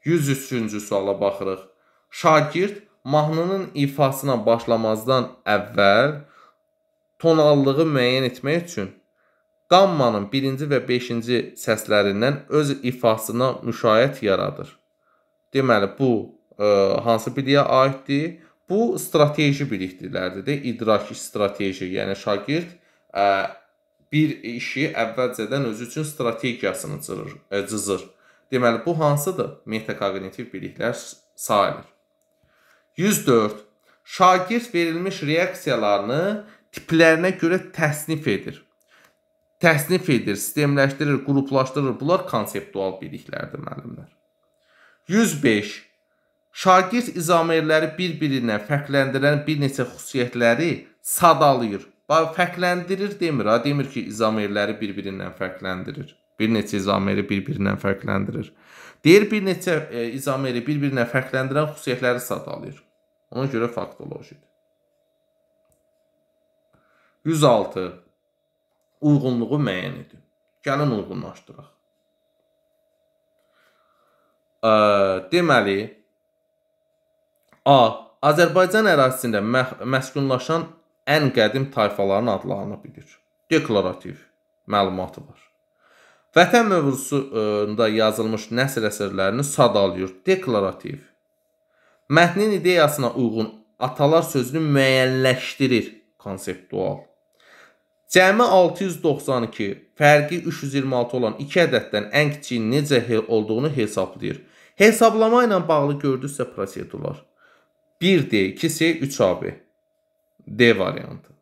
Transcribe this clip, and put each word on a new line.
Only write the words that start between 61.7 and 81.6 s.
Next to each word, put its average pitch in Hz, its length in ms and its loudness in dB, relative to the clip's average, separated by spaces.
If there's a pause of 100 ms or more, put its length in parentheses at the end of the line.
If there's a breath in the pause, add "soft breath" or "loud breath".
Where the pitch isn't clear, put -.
xüsusiyyətləri 123 500 -4
sadalayır. - 640 -10 (500)
Ona 135 180 -4
görə 117 220 -2
faktolojidir. - 760 -14 (2750)
Yüz 151 200 0
altı. 101 420 2 (1160)
Uyğunluğu 131 560 0
müəyyən 92 460 -4
edin. - 160 -20 (440)
Gəlin 143 300 0
uyğunlaşdıraq. 92 760 -10 (3000)
Ə, 110 100 4 (600)
deməli, 123 460 2 (1900)
A. 139 120 8 (440)
Azərbaycan 175 640 4
ərazisində 131 560 2
məx-, 123 400 -2
məskunlaşan 135 840 -2 (400)
ən 143 280 2
qədim 123 400 2